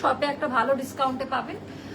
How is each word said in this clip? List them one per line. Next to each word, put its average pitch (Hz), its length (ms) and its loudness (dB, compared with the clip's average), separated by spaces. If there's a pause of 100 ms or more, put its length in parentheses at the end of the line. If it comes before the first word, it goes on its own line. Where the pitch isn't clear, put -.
শপে 269 320 4
একটা 302 140 -2 (100)
ভালো 247 240 4
ডিসকাউন্টে 262 540 0
পাবেন। 254 240 -4 (360)